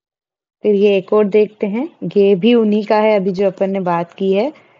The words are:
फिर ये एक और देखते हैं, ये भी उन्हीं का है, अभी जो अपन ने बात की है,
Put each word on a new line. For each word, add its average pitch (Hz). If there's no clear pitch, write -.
फिर 208
ये 202
एक 190
और 214
देखते 208
हैं, 208
ये 202
भी 214
उन्हीं 214
का 214
है, 214
अभी 196
जो 196
अपन 190
ने 196
बात 175
की 190
है, 226